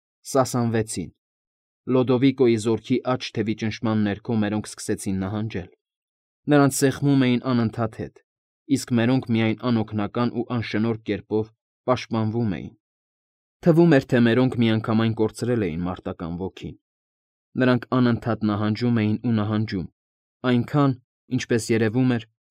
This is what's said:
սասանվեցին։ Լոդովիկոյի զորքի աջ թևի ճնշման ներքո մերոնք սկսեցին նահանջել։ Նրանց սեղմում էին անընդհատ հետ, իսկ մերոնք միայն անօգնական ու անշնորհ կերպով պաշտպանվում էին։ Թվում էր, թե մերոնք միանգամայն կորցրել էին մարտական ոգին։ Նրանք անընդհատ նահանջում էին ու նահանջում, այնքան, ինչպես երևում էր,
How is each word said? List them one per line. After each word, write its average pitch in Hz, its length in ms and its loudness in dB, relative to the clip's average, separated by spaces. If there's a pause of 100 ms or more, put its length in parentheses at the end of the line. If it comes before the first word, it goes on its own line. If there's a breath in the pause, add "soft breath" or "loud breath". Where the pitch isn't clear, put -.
(260)
սասանվեցին։ 117 840 -2 (760)
Լոդովիկոյի 127 720 4
զորքի 110 440 0
աջ 127 280 -4
թևի 110 260 -4
ճնշման 110 460 -2
ներքո 101 340 -2
մերոնք 104 320 -2
սկսեցին - 540 -6
նահանջել։ 104 480 -6 (800)
Նրանց 143 320 4
սեղմում 139 440 2
էին 123 200 2
անընդհատ 117 520 -2
հետ, - 240 -12 (500)
իսկ 135 220 -2
մերոնք 123 380 2
միայն 113 340 0
անօգնական 113 720 -2
ու 117 140 -4
անշնորհ 113 520 -2
կերպով 107 480 -4 (400)
պաշտպանվում 117 640 -2
էին։ 67 220 -8 (920)
Թվում 170 320 6
էր, 135 120 2
թե 127 120 2
մերոնք 120 400 2
միանգամայն 110 560 0
կորցրել 113 480 -2
էին 87 240 -4
մարտական 90 500 -8
ոգին։ 90 380 -10 (800)
Նրանք 123 340 2
անընդհատ 120 580 0
նահանջում 107 520 0
էին 107 180 0
ու 117 180 -2
նահանջում, 107 540 -2 (540)
այնքան, 127 580 0 (280)
ինչպես 120 360 -2
երևում 117 460 2
էր, 117 200 -4 (200)